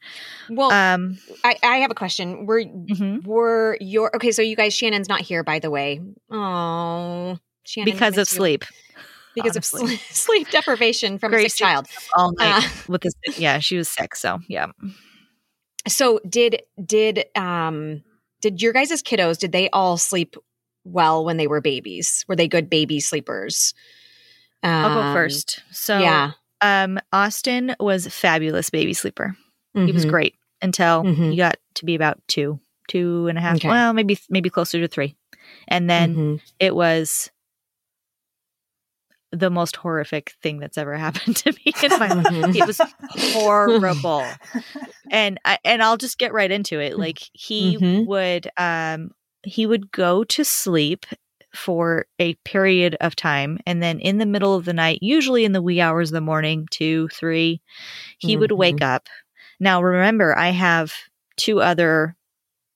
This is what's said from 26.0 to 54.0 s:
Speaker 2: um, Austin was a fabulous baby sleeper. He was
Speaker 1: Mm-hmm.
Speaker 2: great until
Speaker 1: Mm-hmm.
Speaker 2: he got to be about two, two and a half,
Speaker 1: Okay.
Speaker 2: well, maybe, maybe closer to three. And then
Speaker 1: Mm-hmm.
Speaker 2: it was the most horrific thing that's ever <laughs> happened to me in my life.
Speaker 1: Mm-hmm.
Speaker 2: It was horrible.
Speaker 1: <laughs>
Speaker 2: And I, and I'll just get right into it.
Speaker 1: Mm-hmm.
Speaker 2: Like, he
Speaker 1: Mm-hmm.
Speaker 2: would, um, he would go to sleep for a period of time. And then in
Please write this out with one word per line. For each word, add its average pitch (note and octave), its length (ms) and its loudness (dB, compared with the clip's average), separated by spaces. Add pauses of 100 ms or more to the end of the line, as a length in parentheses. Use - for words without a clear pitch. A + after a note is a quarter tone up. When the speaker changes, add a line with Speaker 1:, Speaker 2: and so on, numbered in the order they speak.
Speaker 2:
um, G3 360 2 (140)
Austin B3 680 -2
was F#3+ 240 0
a - 40 -12
fabulous D#3+ 600 0
baby D#3 240 0
sleeper. - 420 -6 (380)
He F#3 180 2
was E3 120 2
Speaker 1:
Mm-hmm. D3+ 60 0
Speaker 2:
great D#3+ 260 2 (260)
until F3 420 2
Speaker 1:
Mm-hmm. E3 280 2
Speaker 2:
he D#3+ 40 0
got F3 220 2 (180)
to - 100 -8
be E3 100 0
about D#3 340 0
two, D3 320 -2 (260)
two E3+ 400 0
and E3 100 -2
a E3 40 -2
half, E3+ 160 2
Speaker 1:
Okay. D#3 100 0
Speaker 2:
well, A#3 240 4
maybe, G#3 260 2 (120)
maybe F3+ 200 0
closer F3 300 -2
to E3+ 80 0
three. D3 300 -4 (500)
And F3 220 0
then E3+ 260 4
Speaker 1:
Mm-hmm. D3+ 200 0 (260)
Speaker 2:
it F#3+ 120 2
was E3 560 0 (2000)
the F3+ 180 0
most F3 280 -2
horrific D#3 640 -4
thing D3+ 180 -6
that's C#3+ 180 -10
ever D3 180 -6
<laughs> - 20 -6
happened D#3 400 -4
to - 140 0
me - 220 -2 (100)
in C#4 60 2 (100)
my A3 80 2
life. F3 200 2
Speaker 1:
Mm-hmm. F3 280 2
Speaker 2:
It F#3 120 4
was G#3+ 140 -2 (520)
horrible. G3+ 920 2 (100)
Speaker 1:
<laughs> - 0 - (760)
Speaker 2:
And G#3 340 0
I, - 180 2
and A3 200 2
I'll A3+ 140 4
just A#3+ 200 -8
get A#3 160 -2
right G3+ 160 2
into G3 300 -2
it. D3 140 -4
Speaker 1:
Mm-hmm. G3+ 80 -4
Speaker 2:
Like, E3 180 -6 (140)
he F#3 440 -2
Speaker 1:
Mm-hmm. F#3 300 2
Speaker 2:
would, F#3 400 -2 (100)
um, E3 540 -4 (320)
he A3 240 -2
would G#3 240 0
go F#3 320 2
to - 200 -2
sleep E3 600 0 (480)
for E3 540 -2 (100)
a E3+ 160 0 (120)
period F#3 540 2
of E3 160 -2
time. D3 520 -2
And E3+ 160 -2
then E3+ 160 -2
in G3 180 0